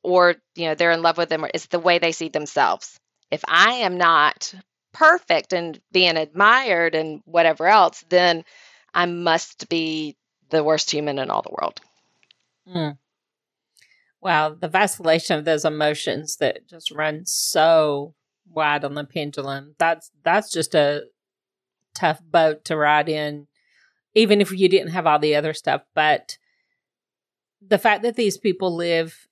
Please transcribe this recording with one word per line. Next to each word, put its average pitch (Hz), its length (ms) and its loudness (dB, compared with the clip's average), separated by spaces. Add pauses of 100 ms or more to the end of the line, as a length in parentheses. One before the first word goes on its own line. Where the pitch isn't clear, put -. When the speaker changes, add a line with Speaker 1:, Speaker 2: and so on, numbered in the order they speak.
Speaker 1:
or, 175 340 4 (180)
you 170 120 -8
know, 156 80 -2
they're 170 180 2
in 165 100 0
love 165 160 2
with 170 100 -2
them, 156 240 -4
it's - 140 -8
the 175 140 -4
way 175 180 2
they 170 140 -2
see 160 160 -8
themselves. 143 720 -4 (320)
If - 160 -6
I 196 280 2
am 190 240 -2
not 165 560 2 (400)
perfect 311 580 2
and 170 260 -4 (140)
being 180 240 2
admired 170 800 2
and 156 320 -4
whatever 165 400 2
else, 196 420 4
then 175 360 2 (500)
I 175 100 0
must 175 640 -2
be 156 480 -6 (320)
the 156 160 0
worst 156 260 0
human 147 280 -4
in 135 120 -6
all 50 120 -2
the - 180 -16
world. - 180 -8 (880)
Speaker 2:
Mm. 160 300 -6 (1300)
Wow, 156 360 -2
the 170 100 -8
vacillation 170 720 0
of 151 60 -8
those 156 220 0
emotions 151 720 -4
that - 280 -4
just - 240 -14
run 156 360 -6
so 156 880 0 (360)
wide 151 320 -2
on 143 120 -8
the 147 100 -8
pendulum, 139 760 -10
that's, 165 320 -2 (140)
that's 202 260 0
just 165 240 -4
a 147 300 0 (920)
tough 156 300 -4
boat 160 400 0
to 160 140 -6
ride 151 320 2
in, 147 360 -6 (680)
even 208 260 4
if 202 100 0
you 190 200 2
didn't 170 220 0
have 175 140 -4
all 151 120 4
the 151 180 0
other 156 160 -2
stuff. 143 300 -4 (120)
But 151 440 0 (1200)
the 196 180 -2
fact 208 240 0
that 233 140 -4
these 208 220 -2
people 185 360 -2
live 165 580 -4